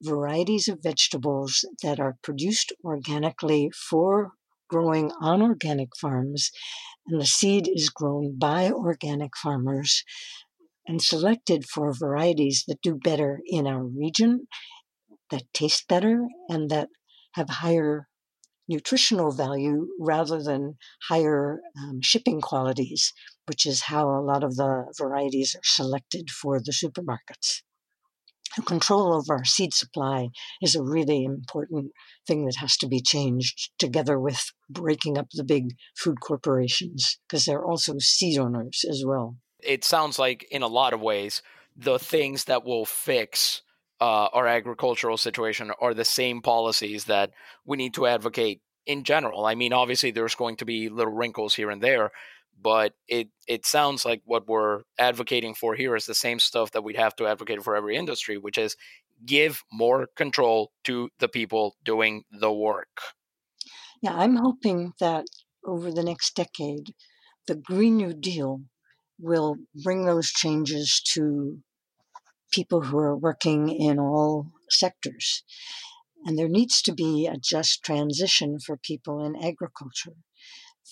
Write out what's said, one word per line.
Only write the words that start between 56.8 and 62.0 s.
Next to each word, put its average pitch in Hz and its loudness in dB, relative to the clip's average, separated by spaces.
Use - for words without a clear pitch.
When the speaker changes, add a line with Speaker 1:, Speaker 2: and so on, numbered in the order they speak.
Speaker 2:
we'd 104 -8
have 110 2
to 113 -2
advocate 104 -2
for 107 0
every 104 -2
industry, 135 -4
which 101 -6
is 110 -2
give 143 2
more 120 2
control 120 2
to 120 -4
the 120 0
people 110 -2
doing 110 0